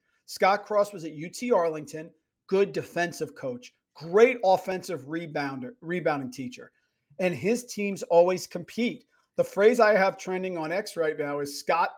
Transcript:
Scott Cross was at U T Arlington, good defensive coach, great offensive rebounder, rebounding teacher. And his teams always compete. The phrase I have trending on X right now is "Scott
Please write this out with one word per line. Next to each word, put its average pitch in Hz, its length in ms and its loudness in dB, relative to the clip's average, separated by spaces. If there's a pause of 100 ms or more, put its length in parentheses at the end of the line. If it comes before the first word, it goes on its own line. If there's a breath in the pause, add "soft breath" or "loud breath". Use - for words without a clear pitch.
(260)
Scott 202 400 2
Cross 208 260 0
was 170 140 -12
at 151 80 -10
U 156 160 -10
T 247 220 -6
Arlington, 156 580 -2 (380)
good 190 260 0
defensive 170 640 -6
coach, 123 360 -10 (220)
great 220 500 4
offensive 185 600 0
rebounder, 143 760 -6
rebounding 156 500 -2
teacher. 127 400 -12 (480)
And 180 160 0
his 226 320 -2
teams 202 340 -6
always 175 460 4
compete. 180 580 -6 (320)
The 175 60 0
phrase 220 360 4
I 214 140 8
have 190 240 4
trending 185 400 -6
on 156 140 -6
X 202 260 -6
right 156 200 -2
now 143 220 -4
is 143 200 -8
"Scott 180 380 2